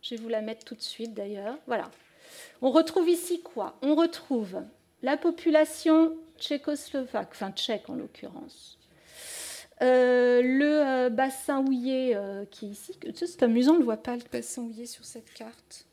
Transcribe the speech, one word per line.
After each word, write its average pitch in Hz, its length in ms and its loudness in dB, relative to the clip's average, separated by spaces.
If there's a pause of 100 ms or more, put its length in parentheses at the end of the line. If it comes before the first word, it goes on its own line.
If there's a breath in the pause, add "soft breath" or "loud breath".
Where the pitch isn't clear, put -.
Je - 140 -10
vais 220 60 -10
vous 226 60 -12
la 220 140 -4
mettre 220 240 -10
tout 226 100 -14
de - 60 -16
suite, 226 320 -10
d'ailleurs. 208 440 -8 (100)
Voilà. 233 220 -4 (720 loud breath)
On 262 100 2
retrouve 320 360 4
ici 349 320 0
quoi ? - 420 -10
On 285 140 4
retrouve 240 640 -2 (400)
la 269 140 0
population 320 1000 2 (240)
tchécoslovaque, 285 960 -6
enfin 196 240 -10
tchèque - 340 -6
en - 60 -10
l'occurrence. - 800 -14 (1080 loud breath)
Euh, 247 580 6
le, 285 420 4
euh, 254 260 2
bassin 269 500 -2
houiller, 262 560 0
euh, 202 340 -8
qui - 160 -16
est 202 40 -10
ici. - 280 -16
Que, - 120 -12
tu - 100 -14
sais, 349 80 -4
c'est - 160 0
amusant, 247 320 6
on - 20 6
ne 302 60 4
voit 226 140 0
pas 240 180 -8
le 233 80 -10 (100)
bassin 240 300 -8
houiller 226 240 -12
sur - 180 -18
cette 226 300 -20
carte. - 580 -20